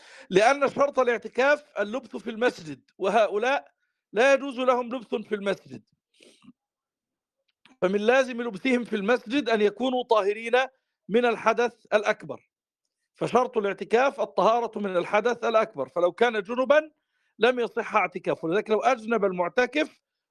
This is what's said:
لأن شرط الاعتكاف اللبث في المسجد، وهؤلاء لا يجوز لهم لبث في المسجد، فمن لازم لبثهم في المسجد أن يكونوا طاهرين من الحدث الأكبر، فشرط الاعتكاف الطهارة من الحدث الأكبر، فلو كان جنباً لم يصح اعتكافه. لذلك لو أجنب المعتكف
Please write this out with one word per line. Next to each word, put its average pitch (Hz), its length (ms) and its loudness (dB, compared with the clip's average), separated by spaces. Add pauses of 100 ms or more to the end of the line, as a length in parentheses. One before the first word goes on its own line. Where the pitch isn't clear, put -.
(300)
لأن 254 400 4
شرط 277 300 0
الاعتكاف 247 640 0 (160)
اللبث 214 360 -8
في 226 140 -12
المسجد، 214 520 -4 (160)
وهؤلاء 208 720 0 (420)
لا 254 200 4
يجوز 269 260 -2
لهم 247 360 0
لبث 240 200 -8
في 214 200 -6
المسجد، 196 480 -6 (2000)
فمن 190 180 2
لازم 240 420 2
لبثهم 240 420 -2
في 220 120 -6
المسجد 220 540 -2
أن 220 120 2
يكونوا 247 420 0
طاهرين 220 500 -2 (560)
من 240 160 2
الحدث 220 680 -2
الأكبر، 202 560 -2 (640)
فشرط 233 420 0
الاعتكاف 208 640 0
الطهارة 214 580 0
من 190 180 -4
الحدث 208 480 0
الأكبر، 220 440 -2
فلو 175 220 0
كان 220 300 0
جنباً 262 500 0 (480)
لم 247 200 2
يصح 220 360 -4
اعتكافه. 175 520 -2
لذلك 202 220 -2
لو 214 120 2
أجنب 220 440 0
المعتكف 247 760 -2 (300)